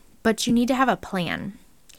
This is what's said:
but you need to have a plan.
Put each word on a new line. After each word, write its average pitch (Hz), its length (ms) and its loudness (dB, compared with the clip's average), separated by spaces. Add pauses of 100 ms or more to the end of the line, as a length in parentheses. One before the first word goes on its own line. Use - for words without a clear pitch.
(220)
but 220 240 0
you 240 60 2
need 233 160 4
to 269 60 2
have 254 140 2
a 196 80 2
plan. 175 640 -6 (400)